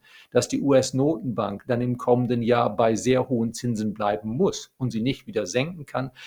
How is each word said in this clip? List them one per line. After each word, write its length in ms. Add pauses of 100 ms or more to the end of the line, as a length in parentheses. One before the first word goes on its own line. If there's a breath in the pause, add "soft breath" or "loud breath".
(300 soft breath)
dass 160
die 140
U-S-Notenbank 1040
dann 140
im 180
kommenden 440
Jahr 340
bei 180
sehr 340
hohen 240
Zinsen 400
bleiben 380
muss 460
und 160
sie 100
nicht 240
wieder 200
senken 380
kann, 260 (160 loud breath)